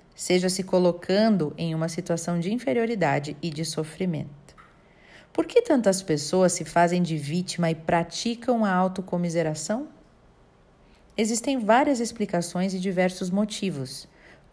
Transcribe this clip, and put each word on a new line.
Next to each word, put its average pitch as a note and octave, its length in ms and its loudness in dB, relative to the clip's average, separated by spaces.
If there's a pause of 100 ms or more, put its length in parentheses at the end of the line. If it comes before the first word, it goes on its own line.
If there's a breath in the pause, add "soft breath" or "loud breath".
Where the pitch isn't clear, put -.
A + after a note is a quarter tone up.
(160)
seja F3+ 340 2
se F#3 140 -2
colocando F#3 920 2
em E3 200 -4
uma D#3+ 140 -2
situação E3+ 500 -4
de E3+ 120 -2
inferioridade G#3+ 880 0
e E3 120 -6
de D3+ 120 -6
sofrimento. D#3+ 920 -6 (760 loud breath)
Por D#4+ 140 -2
que A#4 160 4
tantas G#3 400 4
pessoas F3 520 2
se D#3+ 120 -6
fazem F3 380 2
de D#3+ 140 -2
vítima E3+ 520 -2
e D#3+ 60 -2
praticam A3 880 -2
a G3 60 0
autocomiseração? F3+ 1160 -2 (1300 soft breath)
Existem A#3 440 0
várias A#3+ 400 4
explicações F#3+ 720 -2
e F#3+ 60 -4
diversos F#3 500 0
motivos. F#3 800 -4 (460 soft breath)